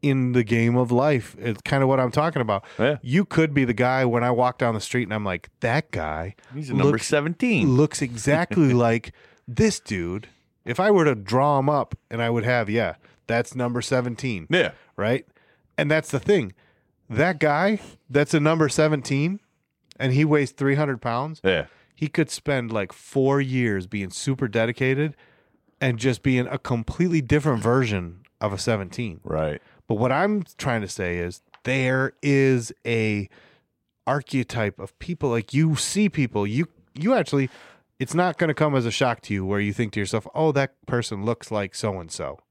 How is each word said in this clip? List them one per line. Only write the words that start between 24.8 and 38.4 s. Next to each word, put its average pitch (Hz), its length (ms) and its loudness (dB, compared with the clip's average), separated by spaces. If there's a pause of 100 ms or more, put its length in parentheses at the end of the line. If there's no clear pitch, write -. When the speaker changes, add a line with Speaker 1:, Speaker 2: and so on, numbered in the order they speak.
Speaker 1:
and 127 200 -2
just 123 240 0
being 127 240 2
a 135 100 -8
completely 160 640 -2
different 139 400 0
version 104 600 0 (200)
of 107 100 -2
a 98 60 -6
seventeen. 101 680 -4
Speaker 2:
Right. 78 380 -4 (260)
Speaker 1:
But 117 80 -2
what 120 160 2
I'm 196 320 0 (140)
trying 120 240 -2
to 98 60 -6
say 87 320 -4
is 87 220 -6 (220)
there 131 500 0 (100)
is 135 500 2 (120)
a 110 440 0 (800)
archetype 123 720 -2
of - 200 -14
people. 156 300 -4
Like, 117 240 -2
you 156 220 4
see 202 340 0
people, 113 380 0
you, 131 200 -2 (260)
you 180 200 0
actually, 143 360 0 (500)
it's 131 160 -6
not 175 220 2
gonna 160 160 0